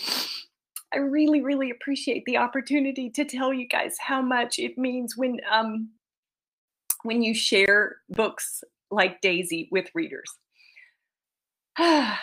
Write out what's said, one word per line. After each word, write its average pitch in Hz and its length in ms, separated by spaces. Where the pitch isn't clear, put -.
I - 40
really, 294 440
really 269 300
appreciate 262 540
the 247 120
opportunity 262 720
to 294 160
tell 262 280
you 247 140
guys - 320
how 262 220
much 247 380
it 233 180
means 247 400
when, 254 220
um, 220 380
when 226 180
you 226 120
share 202 640
books - 540
like 190 300
Daisy 170 500
with 180 220
readers. 165 380
<sighs> 302 460